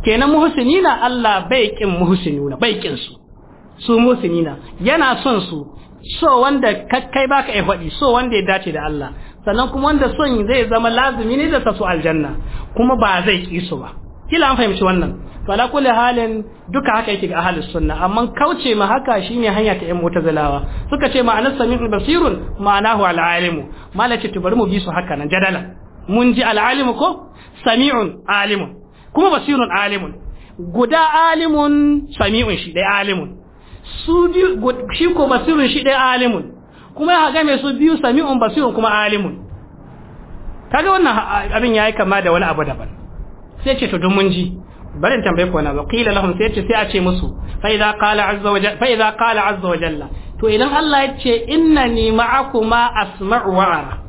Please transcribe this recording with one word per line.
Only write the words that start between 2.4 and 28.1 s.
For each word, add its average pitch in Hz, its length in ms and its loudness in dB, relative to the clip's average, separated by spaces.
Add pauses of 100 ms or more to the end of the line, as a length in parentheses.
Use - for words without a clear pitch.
bai 240 200 0
kin 151 180 -6
su. - 160 -12 (680)
Su 233 200 2
muhsinina, 170 580 2 (240)
yana 269 420 2
son 254 160 2 (100)
su, 147 160 -10 (540)
so 262 220 6
wanda 262 280 2 (220)
ka-, 254 200 -2
kai 269 160 0
baka 269 260 0
iya 202 100 0
faɗi, 175 260 -2 (100)
so 277 140 2
wanda 240 220 0
ya 196 100 2
dace 190 260 -2
da 151 140 -6
Allah. 147 240 -6 (360)
Sannan 220 260 0
kuma 277 160 -4
wanda 277 280 2
son 247 320 0
zai 233 220 2
zama 226 200 2
lazimi 247 480 0
ne 311 120 0
da 294 140 0
sa 214 100 0
su 202 120 -4
aljanna, 156 500 -2 (400)
kuma 247 240 4
ba 185 260 2
zai 180 220 0
ki 175 140 -4
su 165 160 -8
ba. - 120 -12 (400)
Kila 302 220 2
an 262 60 0
fahimci 196 260 0
wannan? 180 280 2 (340)
To 196 60 -4
ala 233 160 2
kulli 277 220 0
halin 233 540 0 (280)
duka 240 240 0
haka 220 160 -2
yake 196 160 -4
ga 165 120 -4
ahlus 170 320 -2
sunna, 156 320 -2
amma 220 240 0 (120)
kauce 294 360 0
ma 208 120 2
haka 240 360 0
shine 233 240 -2
hanya 208 280 2
ta 180 100 -8
ƴan 175 160 -2
mu'tazilawa. 156 580 0 (300)
Suka 285 220 0
ce 262 100 2
ma'anar 240 360 2
sami'un 240 340 0
basirun 233 440 2 (240)
ma'anahu 202 440 2
al-alimu. 170 600 0 (300)
Mala 233 260 0
ce 220 120 -6
to 190 80 -6
bari 185 160 0
mu 226 120 2
bi 190 120 0
su 185 100 -4
haka 180 280 -4
nan 147 120 -6
jadala. 190 300 0 (480)
Mun 240 260 4
ji 254 100 2
al-alimu 233 520 2
ko? 349 320 -2 (380)
Sami'un 240 640 0